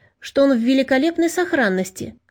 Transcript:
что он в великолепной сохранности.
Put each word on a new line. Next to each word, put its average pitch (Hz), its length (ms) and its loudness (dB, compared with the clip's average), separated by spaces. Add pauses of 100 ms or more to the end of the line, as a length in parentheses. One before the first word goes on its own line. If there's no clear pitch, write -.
(200)
что - 240 -2
он 277 100 4
в 233 80 0
великолепной 269 680 0
сохранности. 240 920 -4 (120)